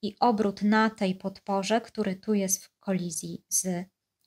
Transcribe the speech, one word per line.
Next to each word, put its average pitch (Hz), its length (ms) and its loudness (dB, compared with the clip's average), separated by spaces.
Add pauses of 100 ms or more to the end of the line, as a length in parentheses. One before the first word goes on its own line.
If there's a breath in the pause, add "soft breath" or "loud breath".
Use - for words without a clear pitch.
i 208 180 -6
obrót 202 420 2
na 214 280 4
tej 190 260 -2
podporze, 196 680 -2
który 202 340 -4
tu 214 180 -4
jest 190 320 0
w - 140 -20
kolizji 175 720 -6
z 185 360 -2 (420)